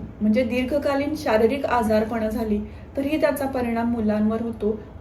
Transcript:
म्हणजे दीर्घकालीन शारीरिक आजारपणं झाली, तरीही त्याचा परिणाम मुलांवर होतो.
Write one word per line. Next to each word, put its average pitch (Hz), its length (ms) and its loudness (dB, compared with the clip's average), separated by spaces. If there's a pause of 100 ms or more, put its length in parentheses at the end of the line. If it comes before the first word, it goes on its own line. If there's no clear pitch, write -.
(220)
म्हणजे 214 220 4
दीर्घकालीन 277 720 0
शारीरिक 226 480 2
आजारपणं 220 640 2
झाली, 220 320 -2 (360)
तरीही 285 240 0
त्याचा 277 240 2
परिणाम 233 460 -2
मुलांवर 214 500 0
होतो. 220 380 -2 (220)